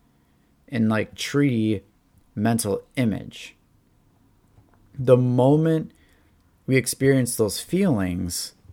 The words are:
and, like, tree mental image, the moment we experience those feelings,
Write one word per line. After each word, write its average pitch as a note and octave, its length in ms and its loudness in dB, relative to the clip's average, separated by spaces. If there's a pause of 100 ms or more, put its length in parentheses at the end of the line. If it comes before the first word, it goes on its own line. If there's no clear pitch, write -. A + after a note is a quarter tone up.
(680)
and, A2+ 200 -2
like, A2 280 -2
tree A2+ 680 -2 (540)
mental G#2+ 480 -2 (120)
image, - 600 -6 (1400)
the B2+ 200 6
moment C#3 720 2 (720)
we C3 120 2
experience C3 580 0
those G#2 240 -2
feelings, F#2+ 920 -2 (200)